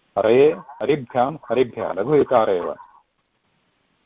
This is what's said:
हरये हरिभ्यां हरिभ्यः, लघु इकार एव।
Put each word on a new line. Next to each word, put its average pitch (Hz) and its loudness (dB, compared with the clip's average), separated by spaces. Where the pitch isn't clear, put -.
हरये 123 4
हरिभ्यां 139 -4
हरिभ्यः, 113 -4
लघु 113 -2
इकार 117 2
एव। 85 -2